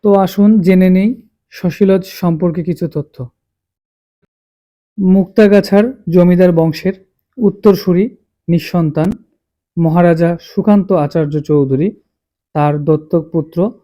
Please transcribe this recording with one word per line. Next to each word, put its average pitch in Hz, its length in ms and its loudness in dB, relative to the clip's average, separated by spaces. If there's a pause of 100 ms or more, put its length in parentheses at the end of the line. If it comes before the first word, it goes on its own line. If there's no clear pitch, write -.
তো 208 100 2
আসুন 202 460 2
জেনে 185 300 4
নেই 196 320 0 (280)
শশী - 360 -4
লজ 190 200 0
সম্পর্কে 170 580 -4
কিছু 170 240 -6
তথ্য। 143 420 -12 (1700)
মুক্তাগাছার 196 840 2 (260)
জমিদার 180 420 4
বংশের 165 540 -2 (320)
উত্তরসূরি 202 760 0 (340)
নিঃসন্তান 170 640 -2 (680)
মহারাজা 170 600 0
সুকান্ত 202 500 0
আচার্য 151 480 -2
চৌধুরী 147 520 -2 (640)
তার 147 300 -2
দত্তক 160 480 -2
পুত্র 170 400 -4 (120)